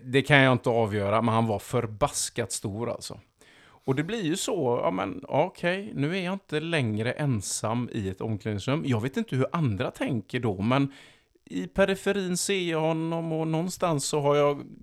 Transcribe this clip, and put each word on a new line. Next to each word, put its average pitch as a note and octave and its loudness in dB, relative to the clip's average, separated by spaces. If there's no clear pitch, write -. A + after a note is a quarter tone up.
det B2+ 2
kan C#3+ 6
jag C3+ 8
inte B2+ 2
avgöra, G#2+ 2
men A#2 2
han A2+ 4
var G2+ -2
förbaskat A#2 -4
stor A2 -6
alltså. - -10
Och - -4
det D3+ 0
blir G#3+ -4
ju D#3 0
så, C#3 0
ja, E3+ 2
men F#3 -4
okej, F#3 -2
nu D3+ 0
är F#3+ -4
jag F3+ -4
inte D3+ -4
längre B2 0
ensam A#2+ 0
i G2 -2
ett F#2+ -6
omklädningsrum. A2 -2
Jag A#2+ 2
vet C3+ -4
inte A3 -2
hur B2+ 2
andra C3 0
tänker B2+ -4
då, G2+ 0
men C3+ 2
i F3+ -6
periferin G3 0
ser F#3 0
jag D#3 0
honom E3 -2
och D#3+ -2
någonstans E3 0
så D#3 0
har C#3+ 4
jag C#3+ 4